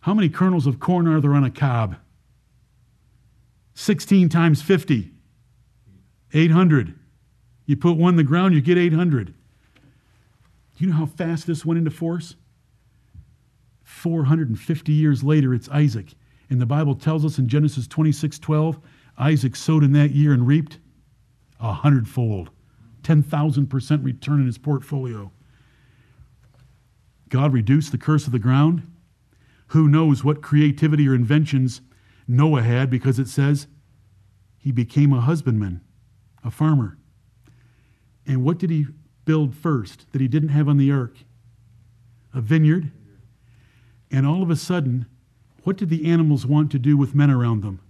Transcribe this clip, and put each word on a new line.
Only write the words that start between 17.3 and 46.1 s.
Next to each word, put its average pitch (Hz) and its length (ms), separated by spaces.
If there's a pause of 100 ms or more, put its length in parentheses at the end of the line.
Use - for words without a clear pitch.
in 127 120
Genesis 143 360
twenty-six 156 540
twelve, 156 400 (380)
Isaac 135 400
sowed 156 260
in 139 80
that 147 200
year 147 200
and 123 160
reaped 156 320 (800)
a 110 140
hundredfold, 113 760 (520)
ten 151 180
thousand 143 460
percent 135 340
return 135 380
in 135 60
his 120 120
portfolio. 131 720 (2000)
God 135 240
reduced 131 400
the 123 60
curse 151 300
of 120 40
the 123 80
ground. 143 500 (840)
Who 156 180
knows 151 340
what 147 180
creativity 147 680
or 131 40
inventions 131 680 (480)
Noah 139 320
had, 120 280
because 123 300
it 131 80
says 143 400 (880)
he 139 140
became 127 400
a 131 80
husbandman, 117 640 (640)
a 120 40
farmer. 143 480 (1300)
And 131 180
what 170 160
did 190 100
he 156 160 (400)
build 156 300
first 127 560
that 131 100
he 131 60
didn't 151 220
have 143 180
on 147 100
the 139 140
ark? 131 260 (1160)
A 131 80
vineyard. 156 500 (1200)
And 135 160
all 175 160
of 170 60
a 165 60
sudden, 131 500 (580)
what 190 140
did 190 120
the 160 200
animals 156 360